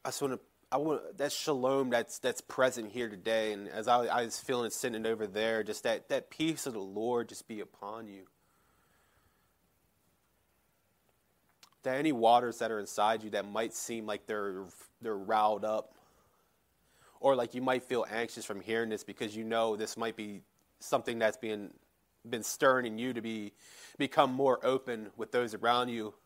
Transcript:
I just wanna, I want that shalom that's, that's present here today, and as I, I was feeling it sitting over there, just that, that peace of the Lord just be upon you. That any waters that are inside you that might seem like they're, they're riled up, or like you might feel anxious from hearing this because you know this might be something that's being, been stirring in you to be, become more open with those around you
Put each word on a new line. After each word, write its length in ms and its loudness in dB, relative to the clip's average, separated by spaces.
I 60 -4
just 120 -6
wanna, 180 -2
I 60 0
want 420 -2
that 120 0
shalom 600 0
that's, 260 0
that's 240 -2
present 500 0
here 160 -4
today, 460 0
and 160 -8
as 180 -4
I, 200 6
I 180 2
was 140 -8
feeling 260 -2
it 80 -4
sitting 320 -4
over 220 0
there, 360 0
just 200 -6
that, 260 -2
that 220 -2
peace 340 -2
of 80 -4
the 60 -6
Lord 500 -2
just 180 -16
be 120 -10
upon 480 -10
you. 160 -18
That 140 0
any 140 2
waters 460 6
that 140 0
are 80 -2
inside 440 2
you 60 -10
that 180 -2
might 260 -2
seem 340 -6
like 180 -6
they're, 380 -4
they're 140 -2
riled 480 2
up, 300 -2
or 160 4
like 180 -2
you 80 -6
might 220 2
feel 280 0
anxious 320 -4
from 160 -8
hearing 300 -2
this 140 -4
because 320 -8
you 80 -6
know 320 2
this 200 -6
might 220 -4
be 240 -10
something 400 -2
that's 180 4
being, 320 -6
been 160 -4
stirring 440 4
in 100 -6
you 160 -2
to 80 -4
be, 320 -6
become 360 4
more 320 4
open 500 0
with 160 -8
those 220 0
around 360 2
you 260 -6